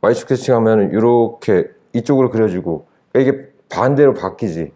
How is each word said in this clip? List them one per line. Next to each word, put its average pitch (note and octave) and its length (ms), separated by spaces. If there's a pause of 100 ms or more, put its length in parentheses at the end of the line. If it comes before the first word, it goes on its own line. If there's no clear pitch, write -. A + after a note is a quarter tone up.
Y축 - 280
대칭하면은 A2+ 640
요렇게 A2+ 760 (220)
이쪽으로 B2+ 380
그려지고, F2+ 560 (260)
그러니까 C3 240
이게 - 160 (160)
반대로 C3+ 460
바뀌지. E2+ 600